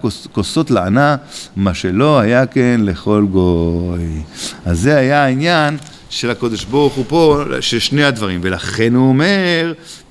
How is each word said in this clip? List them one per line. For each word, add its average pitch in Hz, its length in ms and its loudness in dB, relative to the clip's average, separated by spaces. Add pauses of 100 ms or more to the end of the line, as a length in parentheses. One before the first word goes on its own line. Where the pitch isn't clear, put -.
כוס-, - 300 -6
כוסות 151 400 -2
לענה, 117 440 2 (400)
"מה 98 180 0
שלא 120 460 2
היה 120 260 2
כן 123 380 2
לכל 101 480 0
גוי." 85 880 0 (440)
אז 85 140 0
זה 139 180 2
היה 139 260 2
העניין 151 540 0 (360)
של - 160 -4
הקדוש 113 360 -4
ברוך 135 280 2
הוא 131 140 -4
פה, 151 360 2 (180)
של 117 180 -2
שני 143 240 0
הדברים. 107 400 -2
ולכן 95 520 -2
הוא 131 140 4
אומר, 170 640 0 (380)